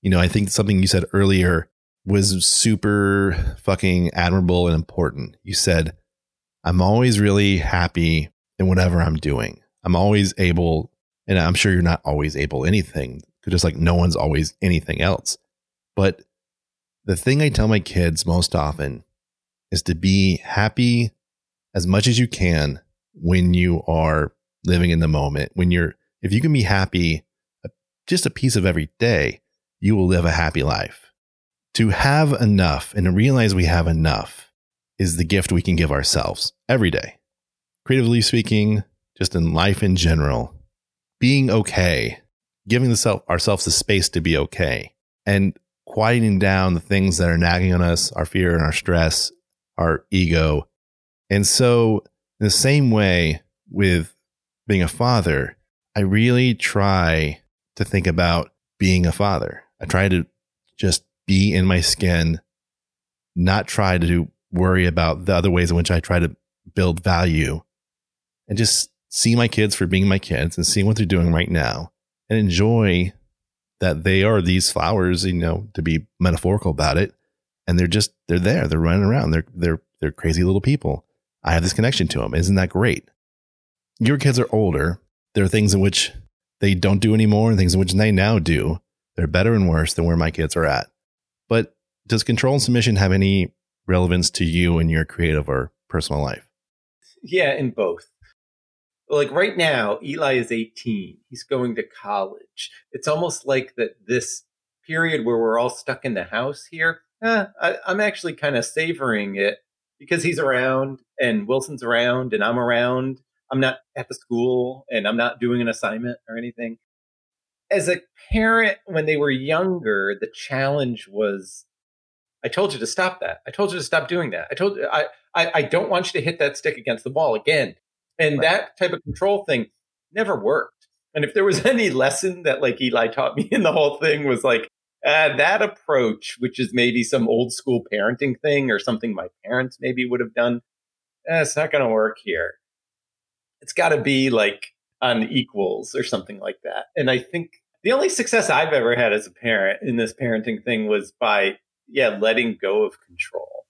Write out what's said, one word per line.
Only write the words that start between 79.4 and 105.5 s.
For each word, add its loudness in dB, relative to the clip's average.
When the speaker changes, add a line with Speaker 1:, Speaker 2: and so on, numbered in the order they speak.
Speaker 1:
they're, -2
they're -2
crazy 0
little 2
people. -2
I 2
have 2
this 0
connection 0
to -4
'em. -6
Isn't 2
that 2
great? -2
Your 2
kids 2
are 0
older. 0
There 2
are 2
things 4
in 4
which 0
they 2
don't 2
do 2
anymore 4
and 2
things 4
in 2
which 0
they 4
now 4
do. 0
They're -2
better 2
and 2
worse 0
than -2
where 2
my 2
kids -4
are 0
at. -2
But 0
does -2
control 0
and 0
submission 2
have 4
any 2
relevance 2
to -4
you 2
in 2
your 0
creative -2
or -4
personal -4
life? -8
Speaker 2:
Yeah, -2
in -4
both. -4
Like 0
right -2
now, 0
Eli -2
is -2
eighteen. -8
He's -18
going -4
to -6
college. -10
It's -8
almost -4
like -2
that -6
this -6
period -2
where 0
we're 0